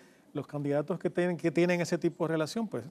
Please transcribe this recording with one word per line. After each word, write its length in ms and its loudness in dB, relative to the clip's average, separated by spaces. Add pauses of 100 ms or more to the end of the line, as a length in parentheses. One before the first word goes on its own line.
(340)
los 140 -4
candidatos 500 -2
que 120 -4
tienen, 280 0
que 140 2
tienen 300 4
ese 160 0
tipo 280 0
de 60 0
relación, 360 -2
pues, 240 -6